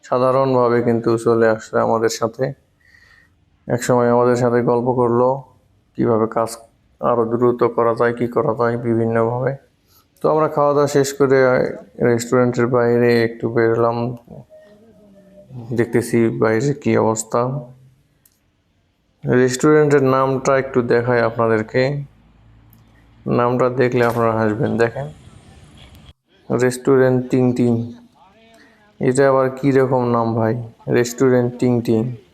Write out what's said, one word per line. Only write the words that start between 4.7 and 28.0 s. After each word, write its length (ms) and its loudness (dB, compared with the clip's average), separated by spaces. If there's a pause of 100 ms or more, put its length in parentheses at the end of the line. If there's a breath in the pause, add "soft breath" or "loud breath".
করলো, 500 0 (540)
কিভাবে 300 0
কাজ 300 -4 (440)
আরও 240 0
দ্রুত 380 0
করা 320 0
যায়, 200 -2
কি 140 -4
করা 260 -2
যায় 220 -2
বিভিন্নভাবে। 800 -2 (640 soft breath)
তো 100 0
আমরা 180 2
খাওয়া 240 0
দাওয়া 140 2
শেষ 280 0
করে 220 2 (680)
রেস্টুরেন্টের 640 0
বাইরে 580 2
একটু 240 -6
বেরোলাম, 680 0 (1600)
দেখতেছি 520 0
বাইরে 460 0
কি 240 0
অবস্থা। 680 -2 (1600)
রেস্টুরেন্টের 720 4
নামটা 560 0
একটু 240 -2
দেখাই 380 0
আপনাদেরকে, 840 -2 (1200)
নামটা 420 0
দেখলে 360 0
আপনারা 280 0
হাসবেন। 460 -2
দেখেন, 280 -2 (1500)
রেস্টুরেন্ট 720 2
টিং 220 2
টিং, 420 -2 (1040 soft breath)